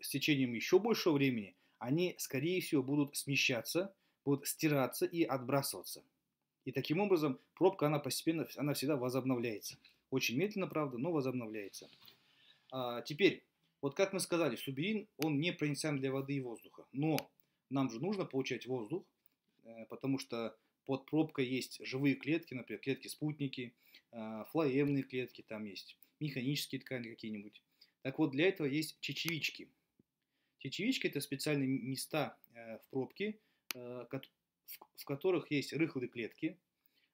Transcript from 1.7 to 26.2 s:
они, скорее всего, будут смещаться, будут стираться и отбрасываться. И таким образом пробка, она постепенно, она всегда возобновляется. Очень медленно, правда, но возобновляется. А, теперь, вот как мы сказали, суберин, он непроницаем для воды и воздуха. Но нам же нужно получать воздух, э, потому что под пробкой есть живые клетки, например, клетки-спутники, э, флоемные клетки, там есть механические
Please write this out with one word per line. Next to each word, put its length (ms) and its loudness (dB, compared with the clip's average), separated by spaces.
они, 400 0
скорее 420 0
всего, 220 2
будут 340 0
смещаться, 760 0
будут 220 2
стираться 580 4
и 180 2
отбрасываться. 800 0
И 80 -2
таким 280 0
образом 380 4
пробка, 320 6
она 120 4
постепенно, 480 0
она 160 0
всегда 240 2
возобновляется. 800 0
Очень 260 0
медленно, 300 0
правда, 320 -2
но 120 0
возобновляется. 760 -2
А, 320 -4
теперь, 420 4
вот 140 -2
как 180 4
мы 80 -2
сказали, 360 2
суберин, 500 -2
он 240 2
непроницаем 580 0
для 120 0
воды 240 -2
и 60 -2
воздуха. 520 -12
Но 240 2
нам 200 2
же 100 -8
нужно 240 -2
получать 420 -4
воздух, 380 -4
э, 240 -16
потому 300 0
что 380 -4
под 220 -2
пробкой 400 2
есть 380 -4
живые 300 2
клетки, 400 -2
например, 260 -8
клетки-спутники, 920 -4
э, 380 -8
флоемные 520 4
клетки, 440 -8
там 180 -8
есть 320 -14
механические 600 -2